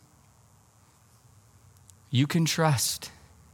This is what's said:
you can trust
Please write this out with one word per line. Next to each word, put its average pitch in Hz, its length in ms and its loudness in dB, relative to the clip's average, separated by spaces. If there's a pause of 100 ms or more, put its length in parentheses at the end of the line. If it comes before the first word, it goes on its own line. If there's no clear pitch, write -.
(2000)
you 127 160 2
can 165 180 0
trust - 640 -2 (440)